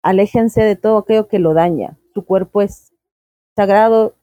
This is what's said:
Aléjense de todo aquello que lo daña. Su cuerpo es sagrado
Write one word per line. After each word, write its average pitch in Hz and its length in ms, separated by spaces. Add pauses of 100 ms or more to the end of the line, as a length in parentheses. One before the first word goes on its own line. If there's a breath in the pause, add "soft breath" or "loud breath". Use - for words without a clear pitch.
Aléjense 202 580
de 208 140
todo 220 240
aquello 220 280
que 202 120
lo 160 140
daña. 160 440 (160)
Su 196 120
cuerpo 190 360
es - 320 (640)
sagrado 220 680